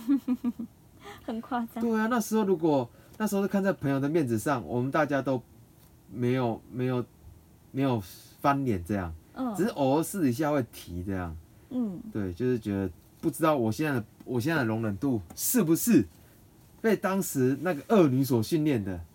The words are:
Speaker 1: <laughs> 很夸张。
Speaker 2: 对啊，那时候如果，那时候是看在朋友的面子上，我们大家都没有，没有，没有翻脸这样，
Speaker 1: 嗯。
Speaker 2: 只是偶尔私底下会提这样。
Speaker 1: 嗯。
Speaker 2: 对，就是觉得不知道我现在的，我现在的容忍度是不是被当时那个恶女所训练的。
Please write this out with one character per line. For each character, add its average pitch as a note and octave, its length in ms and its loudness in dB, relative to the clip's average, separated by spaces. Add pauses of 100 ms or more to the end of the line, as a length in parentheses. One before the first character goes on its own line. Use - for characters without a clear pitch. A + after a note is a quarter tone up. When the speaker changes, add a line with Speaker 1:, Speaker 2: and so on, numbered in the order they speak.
(480)
Speaker 1:
<laughs> - 800 -12
很 A3+ 160 -6
夸 A#3+ 180 -4 (140)
张。 A#3 100 -6
Speaker 2:
对 A3+ 160 2
啊， A3 100 2
那 A#3+ 120 2
时 G#3+ 160 0
候 G#3+ 80 2
如 F#3+ 100 4
果， D3+ 340 2 (280)
那 G#3+ 100 0
时 G3+ 80 0
候 G3 60 2
是 G3 80 0
看 G3 120 2
在 F#3+ 120 2
朋 C#3 180 0
友 C#3 80 2
的 C#3 80 0
面 D#3 180 2
子 A#2 140 0
上， B2 260 0
我 G#2+ 140 -2
们 C3 100 0
大 D3+ 160 2
家 C3+ 160 0
都 C3 200 -2 (720)
没 B2 200 0
有， B2 280 -2 (100)
没 B2 140 -4
有， B2+ 180 -2 (680)
没 C3 100 -4
有 B2+ 200 0 (400)
翻 C#3 220 2
脸 G#2+ 220 0
这 G#2+ 100 -2
样， F2+ 160 -4 (220)
Speaker 1:
嗯。 B3+ 220 -6
Speaker 2:
只 E3+ 80 0
是 A#3 60 0
偶 C#3 280 2
尔 E3 60 2
私 G3 200 -6
底 C3 80 4
下 D3 200 0
会 C#3+ 200 2
提 F2 320 -10
这 G2 120 -4
样。 F2 200 -6 (360)
Speaker 1:
嗯。 A3+ 280 -4 (140)
Speaker 2:
对， G2 180 -4
就 G2+ 140 -4
是 B2+ 140 0
觉 G#2 140 -4
得 G2 140 0 (320)
不 D#3+ 120 -2
知 - 120 -4
道 D#3 140 4
我 A2+ 140 0
现 D#3 160 -2
在 C3+ 120 -2
的， G#2+ 60 -6 (180)
我 B2 160 -4
现 D3 140 0
在 D#3 80 2
的 A#2+ 40 0
容 A2 180 -2
忍 G#2 140 -2
度 C3 220 -2 (160)
是 - 280 0
不 D#3+ 120 2
是 D#3 300 4 (760)
被 A3 160 2
当 F#3+ 240 0
时 C3+ 420 0
那 F3+ 120 0
个 - 80 -8 (140)
恶 F3 120 8
女 C3 160 2
所 B2+ 180 2
训 D#3 220 0
练 C#3 200 2
的。 F#2 160 -6 (160)